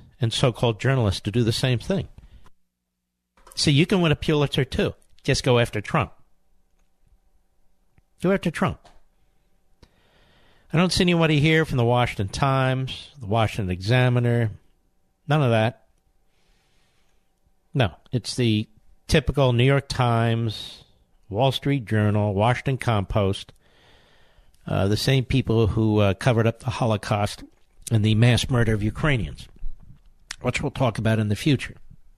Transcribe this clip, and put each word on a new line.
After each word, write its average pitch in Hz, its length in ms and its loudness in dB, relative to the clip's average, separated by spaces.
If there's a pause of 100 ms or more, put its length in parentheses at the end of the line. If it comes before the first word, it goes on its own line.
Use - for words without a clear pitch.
(200)
and 113 120 0
so-called 117 480 0
journalists 127 420 0
to 104 80 -6
do 117 140 2
the 113 80 0
same 127 260 0
thing. - 300 -4 (1500)
See, - 160 0
you 147 160 4
can 185 160 2
win 156 100 4
a 143 40 -2
Pulitzer, 147 500 0
too. - 280 -2 (280)
Just - 220 -2
go 123 140 4
after 117 220 -2
Trump. 113 320 -4 (2000)
Go 180 100 2
after 185 180 -2
Trump. - 300 -4 (1900)
I 151 40 2
don't 175 160 2
see - 100 2
anybody 165 380 2
here 160 240 4
from 135 140 -4
the 120 60 2
Washington 117 440 0
Times, 131 920 -2
the 113 80 -14
Washington 104 440 -2
Examiner, 120 800 0 (760)
none 151 160 0
of 123 80 2
that. 113 360 0 (1900)
No, 123 200 0 (200)
it's - 240 -6
the 113 320 0 (380)
typical 139 480 2
New 120 100 2
York 139 240 2
Times, 117 960 -2 (460)
Wall 123 220 0
Street 139 340 -2
Journal, 104 480 0
Washington 120 420 0
Compost, 101 760 -2 (1120)
uh, 98 220 0
the 107 80 0
same 135 280 0
people 113 440 0
who, 107 320 2
uh, 98 120 4
covered 113 340 0
up - 140 -4
the 120 100 -8
Holocaust 107 760 -2 (460)
and 107 140 2
the 110 100 4
mass 117 360 4
murder 117 240 2
of 101 80 -2
Ukrainians, 110 640 -2 (960)
which 123 180 -2
we'll 147 100 -4
talk 123 280 -2
about 110 200 0
in 107 100 0
the 104 80 0
future - 400 -2 (420)